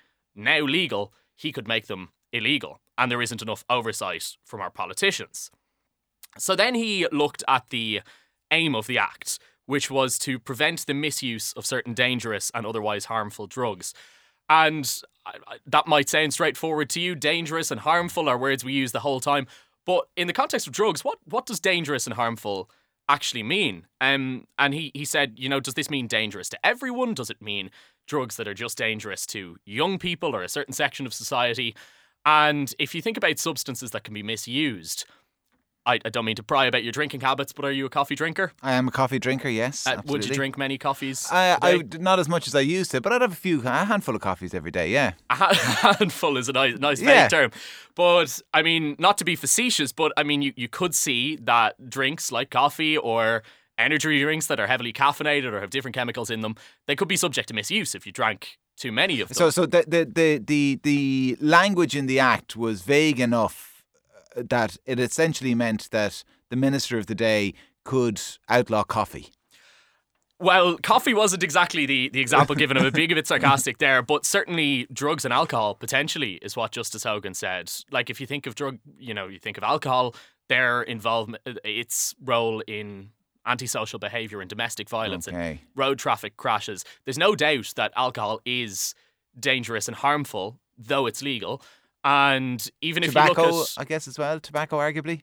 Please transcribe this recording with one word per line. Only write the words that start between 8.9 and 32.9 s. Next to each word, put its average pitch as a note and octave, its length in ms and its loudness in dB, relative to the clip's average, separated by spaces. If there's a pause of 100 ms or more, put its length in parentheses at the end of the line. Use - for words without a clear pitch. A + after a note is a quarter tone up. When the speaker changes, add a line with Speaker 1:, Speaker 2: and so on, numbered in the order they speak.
Speaker 1:
act, - 400 -4 (260)
which C#3 260 -2
was C3+ 280 0
to C3 200 -4
prevent D3+ 460 -2
the D3 80 -2
misuse C#3 600 -4
of - 120 -12
certain A#2+ 280 -4
dangerous A#2+ 600 -2
and A#2 120 -6
otherwise G#2 400 -4
harmful G#2+ 420 -6
drugs. G#2 460 -6 (560)
And D#3 520 4 (240)
I, - 200 -14
I, - 200 -16
that D3 220 2
might D3+ 200 4
sound D#3 240 2
straightforward D#3 600 -2
to F3 100 -4
you. F3+ 140 -2
Dangerous D#3+ 540 -2
and A#2+ 120 -4
harmful E3+ 480 2
are B2 80 4
words C3 260 0
we B2+ 80 -8
use C3+ 220 -2
the A#2+ 80 -4
whole C3+ 180 0
time. C#3+ 260 0 (400)
But - 300 2
in F3 120 -2
the F3 60 -2
context C4 340 0
of - 60 -12
drugs, G3 300 2
what, E4 220 -4
what G3+ 200 -4
does G3+ 140 -8
dangerous E3 480 0
and B2 60 -6
harmful G#2+ 560 -2 (400)
actually C3 340 0
mean? A#2 440 -2 (120)
Um, C3 480 0 (100)
and C#3 160 2
he, D3+ 200 -8
he C#3+ 100 -8
said, C#3+ 320 0
you B2+ 140 -6
know, C#3 100 0
"Does C3 140 -6
this C3+ 160 -2
mean C3+ 180 -4
dangerous G#2 400 -2
to - 180 -4
everyone? B3 480 -2
Does C3 160 -6
it - 120 -14
mean G2+ 280 -8 (360)
drugs C3 320 -4
that A2 100 -6
are G2+ 60 -6
just A2+ 240 -8
dangerous G#2+ 480 -4
to F2+ 400 -10
young D#3 340 -2
people E3+ 340 -4
or G2 100 -4
a F2+ 60 -8
certain C3+ 240 -8
section C#3 320 -2
of A#2 80 -10
society?" A#2+ 640 -2 (520)
And D3+ 500 4
if - 160 -4